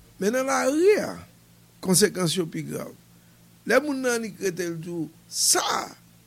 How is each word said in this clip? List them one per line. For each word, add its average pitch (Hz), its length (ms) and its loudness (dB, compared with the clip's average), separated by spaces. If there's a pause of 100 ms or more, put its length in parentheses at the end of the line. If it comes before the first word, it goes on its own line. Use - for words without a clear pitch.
(180)
Mais 196 140 0
dans 254 100 0
la 262 260 0
rue, 311 480 4 (640)
conséquences 180 540 2
sont 180 120 -2
plus 160 180 -8
graves. 135 280 -10 (720)
Les 226 120 2
gens 262 440 0
qui 220 140 -8
créent 190 160 -2
le 170 300 -6
tout, 170 280 -8 (200)
ça, - 600 0 (380)